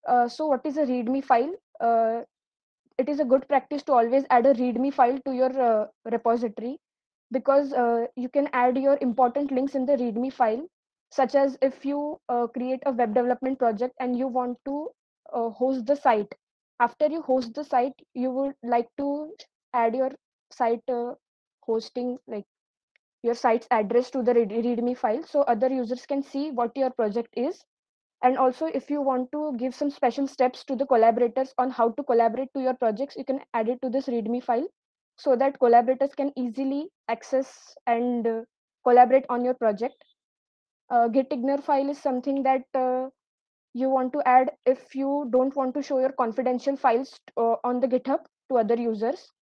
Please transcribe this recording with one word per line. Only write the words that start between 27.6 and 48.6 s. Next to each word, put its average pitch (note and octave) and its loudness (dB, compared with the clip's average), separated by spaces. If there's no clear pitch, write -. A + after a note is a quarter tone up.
And B3+ 4
also, C4 2
if D4+ -6
you D4 -2
want B3+ -2
to D4+ -4
give B3 -4
some D4 -2
special C#4 -2
steps B3+ -2
to C4+ -6
the C#4 -2
collaborators A#3+ 2
on C4 0
how A#3 0
to C#4 -8
collaborate A#3 0
to C4+ -4
your B3+ 0
projects, A#3 -2
you B3+ -10
can C4+ -4
add A3+ 0
it B3 -4
to C4 -4
this C4+ -2
readme A#3 -2
file B3+ -2
so C4 2
that C4+ 0
collaborators B3 4
can C#4 -4
easily C4+ -4
access - -6
and, A#3+ 0
uh, A3+ -2
collaborate B3 8
on B3 -2
your B3+ 0
project. A3+ -2
Uh, A#3 2
Gitignore C4+ 0
file C#4 0
is C#4+ -6
something C4+ -2
that, C4 2
uh, B3+ -2
you C4 0
want B3+ 2
to D4 -2
add B3+ 6
if - 0
you C#4 -2
don't B3+ 2
want C4 -2
to D4 -4
show C#4 -2
your C4 2
confidential B3 -2
files, C4 0
uh, A#3 2
on B3 -2
the C4 2
GitHub B3+ -2
to C4 0
other A3+ 2